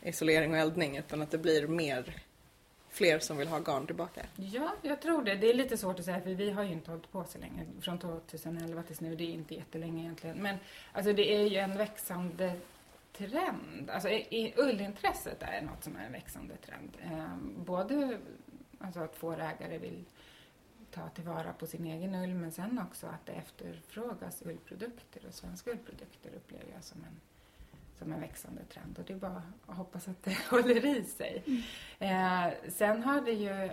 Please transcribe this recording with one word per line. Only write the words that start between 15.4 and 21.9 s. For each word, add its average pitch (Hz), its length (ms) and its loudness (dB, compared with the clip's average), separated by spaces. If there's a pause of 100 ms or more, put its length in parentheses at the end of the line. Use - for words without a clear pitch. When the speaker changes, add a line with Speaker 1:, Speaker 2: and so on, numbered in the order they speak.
Speaker 2:
är - 180 -2
något - 220 -6
som - 120 -8
är 92 100 -8
en 120 60 -10
växande - 460 -10
trend. - 460 -14
Ehm, 175 500 -6 (120)
både, 214 520 2 (640)
alltså, 175 200 -8
att 160 160 -4
fårägare 160 640 -4
vill 170 260 -8 (880)
ta 165 180 -8
tillvara 165 440 -4
på 170 140 -8
sin 165 180 -6
egen 165 300 -2